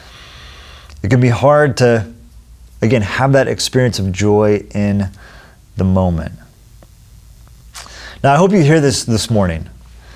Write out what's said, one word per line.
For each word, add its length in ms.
It 60
can 100
be 80
hard 480
to, 360
again, 200
have 320
that 120
experience 540
of 100
joy 640
in 360
the 80
moment. 480
Now, 100
I 20
hope 140
you 120
hear 180
this 240
this 260
morning. 380